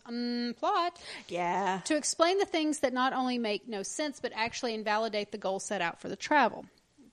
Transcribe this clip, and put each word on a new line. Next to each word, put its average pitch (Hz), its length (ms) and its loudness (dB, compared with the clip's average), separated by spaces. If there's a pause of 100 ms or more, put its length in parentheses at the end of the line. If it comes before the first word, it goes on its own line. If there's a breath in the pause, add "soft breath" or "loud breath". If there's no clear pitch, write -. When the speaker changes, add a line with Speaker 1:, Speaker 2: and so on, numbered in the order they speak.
Speaker 1:
um, 240 520 -2
plot. 349 440 0 (260 loud breath)
Speaker 2:
Yeah. 180 580 0
Speaker 1:
To 302 120 2
explain 339 400 4
the 403 80 4
things 311 340 0
that 254 140 2
not 254 200 2
only 247 240 0
make 208 300 -2
no 208 160 -6
sense, 302 380 -6
but 247 140 -4
actually 233 380 -2
invalidate 214 600 0
the 214 40 -8
goal 196 220 -2
set 196 220 -4
out 170 180 -2
for - 100 -10
the 190 60 -4
travel. 254 500 4 (480)